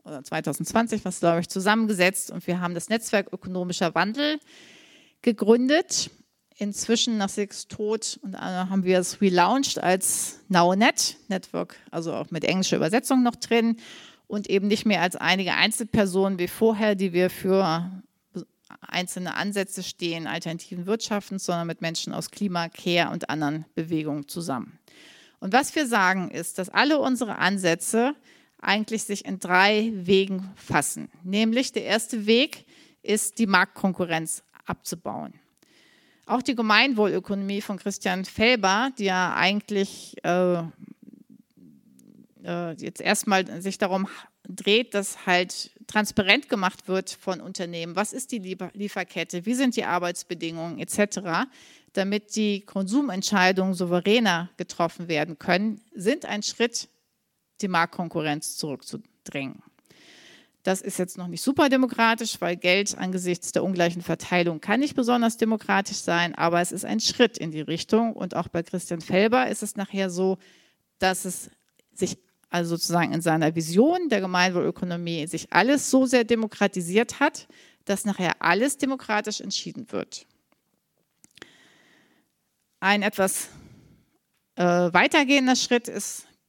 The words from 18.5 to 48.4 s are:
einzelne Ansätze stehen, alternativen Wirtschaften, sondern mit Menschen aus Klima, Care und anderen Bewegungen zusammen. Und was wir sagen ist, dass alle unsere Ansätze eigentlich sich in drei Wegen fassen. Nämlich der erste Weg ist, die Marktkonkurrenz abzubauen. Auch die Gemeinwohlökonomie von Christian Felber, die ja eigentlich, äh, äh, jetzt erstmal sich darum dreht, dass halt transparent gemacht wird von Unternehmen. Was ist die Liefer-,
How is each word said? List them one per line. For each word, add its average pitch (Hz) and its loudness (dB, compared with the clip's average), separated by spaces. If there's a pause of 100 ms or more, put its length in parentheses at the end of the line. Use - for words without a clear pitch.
einzelne 180 -6
Ansätze 196 -4
stehen, 165 -6
alternativen 170 -8
Wirtschaften, 202 -4
sondern 170 -4
mit 165 -8
Menschen 165 -6
aus 160 -8
Klima, 175 -4
Care 175 0
und - -6
anderen 156 -2 (100)
Bewegungen 156 -4
zusammen. 135 -8 (600)
Und 190 -2
was 262 2
wir 302 2
sagen 190 2
ist, - -8
dass 185 -6
alle 277 4
unsere 247 -2
Ansätze 190 0 (460)
eigentlich 214 -2
sich 202 -8
in 185 -8
drei 208 4
Wegen 190 2
fassen. - -4 (140)
Nämlich 226 0
der - -6
erste 220 -2
Weg 240 2 (360)
ist, - -2
die 226 2
Marktkonkurrenz 180 0 (220)
abzubauen. - -10 (920)
Auch 254 0
die 254 -2
Gemeinwohlökonomie 208 2
von - -8
Christian 190 -4
Felber, 220 2
die 202 -2
ja 185 0
eigentlich, 196 -2
äh, 175 2 (1800)
äh, 175 -6
jetzt - -12
erstmal 190 0
sich 190 -6
darum 190 0 (400)
dreht, 208 0
dass - -4
halt 180 0 (160)
transparent 208 2
gemacht 190 -2
wird 190 -2
von - -6
Unternehmen. 170 -8
Was 208 -2
ist - -10
die 233 -6
Liefer-, 185 -8